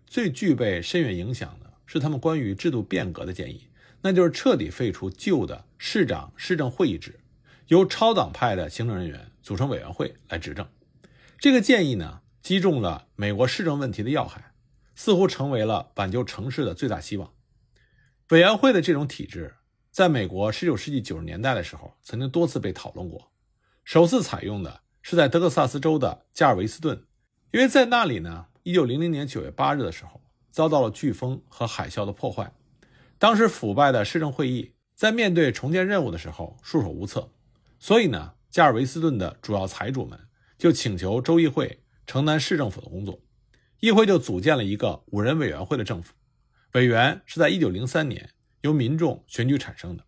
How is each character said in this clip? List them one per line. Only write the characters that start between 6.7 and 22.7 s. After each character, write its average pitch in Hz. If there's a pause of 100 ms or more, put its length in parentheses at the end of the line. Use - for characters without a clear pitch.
议 95
制， - (480)
由 180
超 220
党 123
派 113
的 82
行 117
政 113
人 90
员 69 (100)
组 -
成 127
委 117
员 78
会 - (140)
来 82
执 80
政。 95 (680)
这 285
个 262
建 202
议 127
呢， 80 (220)
击 190
中 170
了 87
美 104
国 117
市 -
政 143
问 135
题 101
的 123
要 143
害， - (400)
似 -
乎 185
成 143
为 117
了 107
挽 98
救 120
城 113
市 135
的 90
最 135
大 90
希 104
望。 90 (960)
委 165
员 196
会 262
的 202
这 165
种 143
体 -
制 - (340)
在 185
美 135
国 101
十 175
九 135
世 151
纪 135
九 -
十 80
年 80
代 131
的 175
时 -
候 -
曾 -
经 135
多 170
次 -
被 98